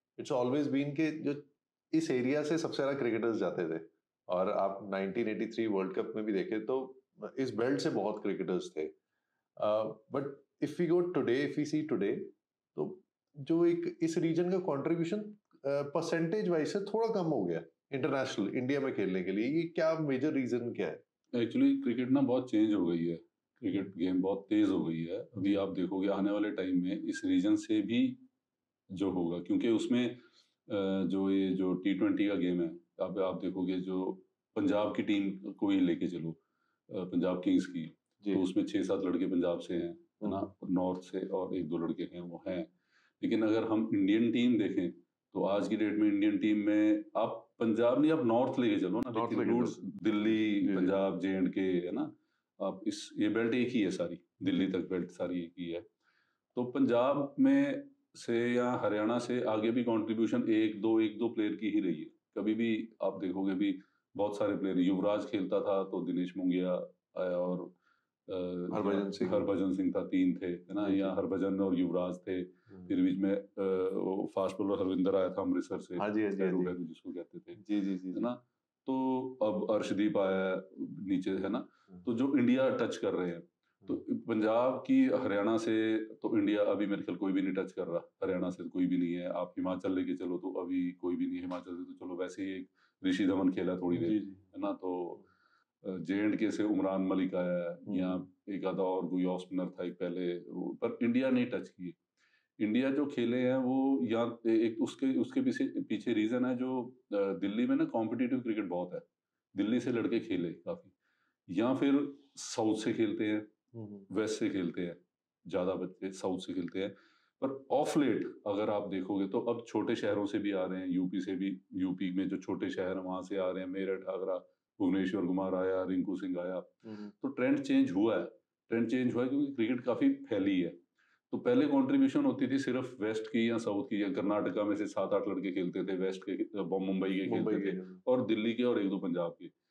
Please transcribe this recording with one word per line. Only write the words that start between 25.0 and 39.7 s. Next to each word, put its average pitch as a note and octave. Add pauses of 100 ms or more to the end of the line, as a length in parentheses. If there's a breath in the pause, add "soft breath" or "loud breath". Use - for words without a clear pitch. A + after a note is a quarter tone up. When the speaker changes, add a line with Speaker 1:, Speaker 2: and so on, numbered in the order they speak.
Speaker 2:
है। F2
अभी G2
आप G2
देखोगे, F#2+
आने G2
वाले G#2
time F#2
में F#2+
इस -
रीजन F#2
से G#2+
भी A#2+ (640)
जो F#2+
होगा, F2
क्योंकि G#2
उसमें, A#2+ (540 loud breath)
अ, G2
जो F#2+
ये F#2+
जो F#2
टी F#2+
ट्वेंटी G2+
का G2+
game F2
है, - (160)
आप, F#2
आप F#2
देखोगे, F#2
जो F#2 (320)
पंजाब G2+
की A#2
team G2
को G2+
ही F#2+
लेके E2+
चलो, E2 (600)
अ, F#2
पंजाब F2+
kings F2+
की, D#2+ (260)
Speaker 1:
जी। G2+
Speaker 2:
तो F#2
उसमें G2
छह G2
सात F#2+
लड़के F2+
पंजाब F2
से -